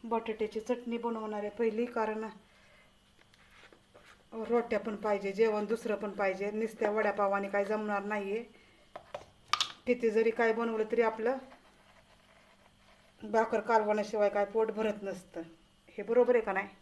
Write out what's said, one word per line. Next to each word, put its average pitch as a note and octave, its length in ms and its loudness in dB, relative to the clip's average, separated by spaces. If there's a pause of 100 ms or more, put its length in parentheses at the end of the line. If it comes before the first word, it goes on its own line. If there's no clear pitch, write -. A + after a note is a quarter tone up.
बटाट्याची A3+ 560 -2
चटणी A#3+ 380 -4
बनवणार A3 400 -4
आहे G#3 120 -4
पहिली, A3+ 360 0
कारण A3 380 -2 (2000)
रोट्या A3+ 480 0
पण G#3+ 160 -6
पाहिजे, G3+ 360 0
जेवण G#3 340 2
दुसरं A3 280 -2
पण G3+ 160 -6
पाहिजे, G3 400 -2
नुसत्या G#3+ 400 -2
वडापावाने G3+ 580 0
काय G3+ 160 0
जमणार G#3 400 -2
नाहीये. G#3 380 -4 (1400)
किती A#3+ 240 2
जरी A3+ 200 4
काय A3+ 220 2
बनवलं A3+ 400 0
तरी A#3 100 4
आपलं A3 340 0 (1900)
भाकर A3 380 2
कालवण्याशिवाय G#3+ 680 4
काय G3+ 160 2
पोट G#3+ 260 2
भरत G#3 320 -2
नसतं. F#3 380 -8 (480)
हे - 140 -10
बरोबर A#3+ 320 4
आहे A3+ 100 4
का G3+ 80 -2
नाही? G3 160 -2 (140)